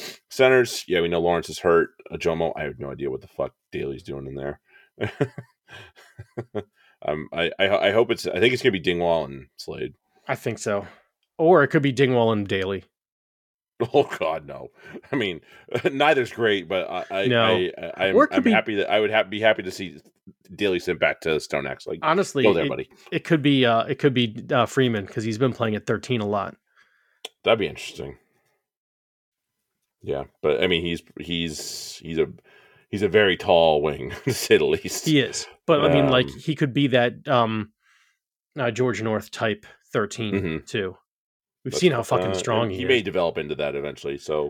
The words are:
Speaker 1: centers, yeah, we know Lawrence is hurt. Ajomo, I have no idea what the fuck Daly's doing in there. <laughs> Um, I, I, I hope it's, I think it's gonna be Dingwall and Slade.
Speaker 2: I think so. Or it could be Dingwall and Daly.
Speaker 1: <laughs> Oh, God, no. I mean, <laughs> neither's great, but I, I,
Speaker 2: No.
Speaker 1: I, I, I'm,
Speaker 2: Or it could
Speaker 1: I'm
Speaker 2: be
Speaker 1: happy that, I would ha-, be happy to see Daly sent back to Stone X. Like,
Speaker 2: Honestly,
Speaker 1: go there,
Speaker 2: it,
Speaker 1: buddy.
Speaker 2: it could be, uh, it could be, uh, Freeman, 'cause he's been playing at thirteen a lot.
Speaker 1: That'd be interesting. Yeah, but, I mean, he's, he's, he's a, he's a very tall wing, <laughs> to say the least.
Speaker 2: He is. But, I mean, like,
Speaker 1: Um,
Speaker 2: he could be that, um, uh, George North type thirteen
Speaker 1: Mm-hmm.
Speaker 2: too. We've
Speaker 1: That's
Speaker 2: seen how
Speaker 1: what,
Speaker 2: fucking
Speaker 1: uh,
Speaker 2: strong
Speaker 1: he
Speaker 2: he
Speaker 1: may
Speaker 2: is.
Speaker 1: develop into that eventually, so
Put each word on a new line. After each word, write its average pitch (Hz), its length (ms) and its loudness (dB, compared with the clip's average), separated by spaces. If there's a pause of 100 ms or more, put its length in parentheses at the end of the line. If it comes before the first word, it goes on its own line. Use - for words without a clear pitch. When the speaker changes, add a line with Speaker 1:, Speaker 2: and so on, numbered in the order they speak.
(300)
Speaker 1:
centers, 127 580 2
yeah, 87 140 2
we 85 60 0
know 85 140 -2
Lawrence 85 280 0
is 78 100 -12
hurt. 85 300 4 (220)
Ajomo, 82 440 -2
I 78 80 -8
have 71 160 -8
no 69 120 -10
idea 67 180 -8
what 65 120 -8
the - 60 -20
fuck 67 260 -8 (180)
Daly's 67 320 -8
doing 69 240 -12
in 67 80 -12
there. 69 240 -8 (400)
<laughs> 117 340 -4 (1700)
Um, 78 240 -4
I, 82 260 -2
I, 98 300 2
I 101 40 2
hope 110 200 4
it's, - 160 -6
I 90 140 -2
think 127 120 4
it's 123 80 -2
gonna 120 120 4
be 95 60 -2
Dingwall 85 440 0
and 67 320 -12
Slade. - 380 -10 (340)
Speaker 2:
I 135 80 -4
think 117 240 -8
so. 101 260 -4 (520)
Or 165 260 6
it 139 60 2
could 160 120 2
be 135 120 0
Dingwall 120 400 4
and 104 120 -2
Daly. 95 380 -4 (960)
Speaker 1:
<laughs> 120 120 -4
Oh, 143 100 6 (160)
God, 80 260 -4
no. 67 260 -14 (400)
I - 40 -2
mean, 95 240 -4 (260)
<laughs> 139 260 -2
neither's 135 420 2
great, 104 340 0
but 90 220 -2
I, 90 160 -6 (180)
I, 98 40 2
Speaker 2:
No. 117 180 4
Speaker 1:
I, 90 260 2 (260)
I, 95 120 2
I'm, 95 60 4
Speaker 2:
Or 277 100 6
it - 20 2
could - 120 -2
Speaker 1:
I'm - 40 4
Speaker 2:
be 233 80 4
Speaker 1:
happy 110 240 2
that, 101 160 0
I 107 80 4
would 107 120 2
ha-, 110 120 4
be 101 160 -8
happy 110 240 4
to 92 80 -8
see 82 260 -10 (560)
Daly 92 260 0
sent 82 200 -4
back - 220 0
to 78 180 0
Stone 69 260 -4
X. 67 220 -10
Like, 85 140 -8
Speaker 2:
Honestly, 156 420 0
Speaker 1:
go 104 100 6
there, 82 120 0
Speaker 2:
it, 143 40 -2
Speaker 1:
buddy. - 200 -8 (220)
Speaker 2:
it 165 120 -4
could 160 180 2
be, 135 240 4
uh, 113 200 4
it 139 120 -4
could 139 160 2
be, 113 220 0 (160)
uh, 123 140 4
Freeman, 117 420 0
'cause 113 160 -8
he's 110 140 -4
been 123 160 0
playing 110 220 -2
at 101 100 -8
thirteen 117 340 -2
a 104 80 -4
lot. 98 300 -4 (840)
Speaker 1:
That'd 110 160 4
be 90 80 0
interesting. - 500 -12 (1800)
Yeah, 69 240 -6 (160)
but, 76 220 0
I 92 40 2
mean, 87 180 2
he's, 85 160 -4 (180)
he's, 82 840 -8
he's 80 140 -8
a, 76 100 2 (600)
he's 98 120 -6
a 101 80 2
very 101 280 4
tall 82 440 6
wing, 69 380 -2
<laughs> - 60 -16
to 127 80 0
say 110 240 4
the 76 80 4
least. 80 400 -2
Speaker 2:
He 151 140 4
is. - 260 -2 (200)
But, 151 160 4
I 147 120 4
mean, 139 160 4
like, 127 180 2
Speaker 1:
Um, 135 120 -14
Speaker 2:
he 156 160 -4
could 143 180 -2
be 143 140 2
that, 123 400 0
um, 110 440 0 (840)
uh, 123 140 -2
George 113 300 0
North 110 300 -4
type 107 340 -4 (280)
thirteen 107 400 -4
Speaker 1:
Mm-hmm. 82 320 -4
Speaker 2:
too. 95 320 -6 (680)
We've 131 80 -8
Speaker 1:
That's - 80 -4
Speaker 2:
seen 175 100 4
how 123 80 -2
Speaker 1:
what, 113 80 -4
Speaker 2:
fucking 92 240 0
Speaker 1:
uh, - 40 -2
Speaker 2:
strong 110 340 0
Speaker 1:
he 92 80 -6
Speaker 2:
he 127 80 -6
Speaker 1:
may 127 140 4
Speaker 2:
is. 104 40 -2
Speaker 1:
develop 87 340 -2
into 76 180 -4
that 71 200 -4
eventually, 71 420 -8
so 76 320 -4